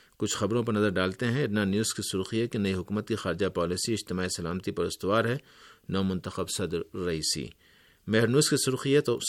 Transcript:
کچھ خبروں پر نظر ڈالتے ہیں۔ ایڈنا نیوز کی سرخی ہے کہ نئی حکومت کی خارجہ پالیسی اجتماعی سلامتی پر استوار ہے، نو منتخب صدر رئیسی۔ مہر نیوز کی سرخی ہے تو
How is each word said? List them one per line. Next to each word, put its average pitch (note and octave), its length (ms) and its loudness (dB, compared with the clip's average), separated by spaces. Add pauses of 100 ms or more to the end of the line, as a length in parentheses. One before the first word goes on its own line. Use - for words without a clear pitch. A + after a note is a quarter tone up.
(160)
کچھ - 200 -2
خبروں A2 260 2
پر A2+ 100 0
نظر G#2 160 4
ڈالتے F#2 380 0
ہیں۔ A#2+ 140 0
ایڈنا G#2 240 2
نیوز G2+ 300 2
کی G#2 80 -6
سرخی G2+ 380 -2
ہے A#2+ 80 0
کہ A#2+ 100 -4
نئی G2 160 2
حکومت G2+ 340 -4
کی A2+ 60 0
خارجہ F#2+ 320 0
پالیسی F2+ 460 0
اجتماعی F#2 440 -2
سلامتی F2+ 340 -4
پر E2+ 140 -2
استوار G2 400 0
ہے، A#2+ 120 0 (520)
نو F#2+ 140 0
منتخب F#2 480 -2
صدر E2+ 460 -4
رئیسی۔ D#2+ 500 -2 (600)
مہر A2+ 200 4
نیوز C3+ 240 4
کی D3 60 4
سرخی C3+ 380 0
ہے D3 60 6
تو A#2+ 180 0 (100)